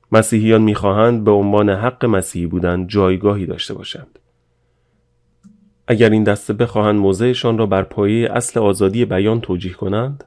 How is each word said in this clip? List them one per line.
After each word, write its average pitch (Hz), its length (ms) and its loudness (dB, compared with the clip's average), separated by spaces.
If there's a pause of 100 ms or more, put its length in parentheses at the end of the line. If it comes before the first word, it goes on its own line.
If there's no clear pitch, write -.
(120)
مسیحیان 110 500 4
می‌خواهند 107 600 2
به 104 80 4
عنوان 101 380 2
حق 113 360 -2
مسیحی 92 400 -2
بودن 87 420 -2
جایگاهی 98 580 0
داشته 85 280 -10
باشند. - 460 -18 (1700)
اگر 113 220 4
این 110 140 2
دسته 104 300 -2
بخواهند 107 460 0
موضعشان 113 580 0
را 110 80 0
بر 95 180 0
پایهٔ 107 480 -2
اصل - 280 -4
آزادی 101 460 2
بیان 107 360 -2
توجیه 90 320 -6
کنند، 117 540 -6